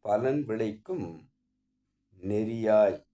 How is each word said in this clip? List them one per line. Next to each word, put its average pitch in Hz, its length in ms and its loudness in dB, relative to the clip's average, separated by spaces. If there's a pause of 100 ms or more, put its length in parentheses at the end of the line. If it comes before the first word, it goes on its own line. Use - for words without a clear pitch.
பலன் 123 400 0
விளைக்கும் 107 880 -8 (840)
நெறியாய். 107 800 2 (140)